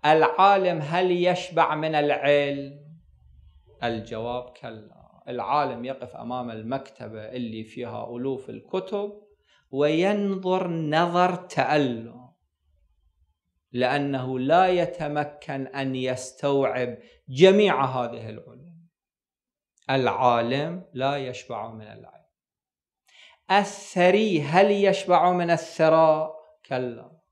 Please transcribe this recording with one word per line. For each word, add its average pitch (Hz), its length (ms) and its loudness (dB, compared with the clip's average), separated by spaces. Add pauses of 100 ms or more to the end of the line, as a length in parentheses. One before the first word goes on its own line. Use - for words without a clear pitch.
العالم 175 760 4
هل 175 300 0
يشبع 175 640 0
من 156 200 -2
العلم؟ 143 840 0 (1040)
الجواب 117 640 -6
كلا. 110 500 -18 (280)
العالم 123 580 -2
يقف 131 300 -10
أمام 120 360 -8
المكتبة 110 720 -10
اللي 113 380 -10
فيها 113 520 -12
ألوف 127 340 -6
الكتب 190 720 -8 (500)
وينظر 185 960 0
نظر 170 680 2
تألم، 127 960 -2 (1400)
لأنه 131 680 -2
لا 165 280 4
يتمكن 147 1000 -4
أن 135 280 -6
يستوعب 127 1000 -2 (320)
جميع 170 560 6
هذه 120 440 -6
العلوم. 165 600 -20 (1000)
العالم 131 1040 0
لا 135 240 -4
يشبع 117 540 -10
من 110 160 -16
العلم. - 320 -20 (1300)
الثري 196 920 2
هل 180 300 4
يشبع 180 600 2
من 175 200 0
الثراء؟ 160 840 4 (300)
كلا. 127 540 -8 (120)